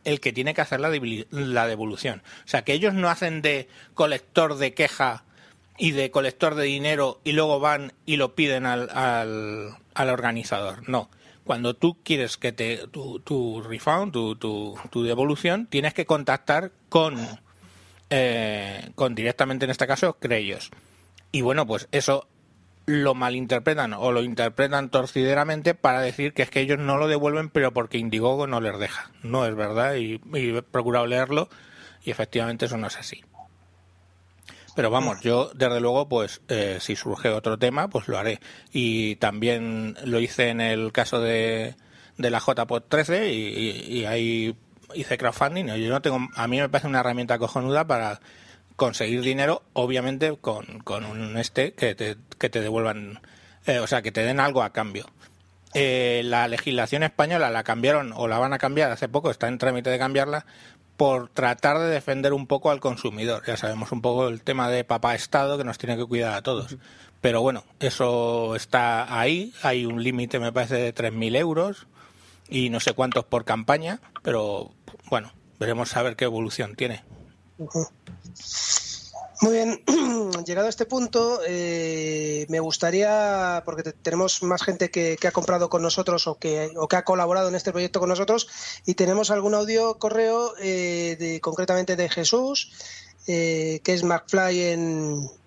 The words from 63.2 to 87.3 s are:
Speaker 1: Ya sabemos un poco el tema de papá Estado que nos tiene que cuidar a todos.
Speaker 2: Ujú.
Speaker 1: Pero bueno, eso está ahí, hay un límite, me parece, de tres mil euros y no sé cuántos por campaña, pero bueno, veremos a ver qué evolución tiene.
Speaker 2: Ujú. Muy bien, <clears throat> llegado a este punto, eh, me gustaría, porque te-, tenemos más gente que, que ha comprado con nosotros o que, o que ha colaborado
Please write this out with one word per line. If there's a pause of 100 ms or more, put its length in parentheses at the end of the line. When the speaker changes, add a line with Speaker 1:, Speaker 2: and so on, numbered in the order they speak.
Speaker 1:
Ya
sabemos
un
poco
el
tema
de
papá
Estado
que
nos
tiene
que
cuidar
a
todos.
Speaker 2:
Ujú. (400)
Speaker 1:
Pero
bueno, (160)
eso
está
ahí,
hay
un
límite,
me
parece,
de
tres
mil
euros (640)
y
no
sé
cuántos
por
campaña, (200)
pero (380)
bueno, (280)
veremos
a
ver
qué
evolución
tiene. (520)
Speaker 2:
Ujú. (1500)
Muy
bien,
<clears throat>
llegado
a
este
punto,
eh,
me
gustaría,
porque
te-,
tenemos
más
gente
que,
que
ha
comprado
con
nosotros
o
que,
o
que
ha
colaborado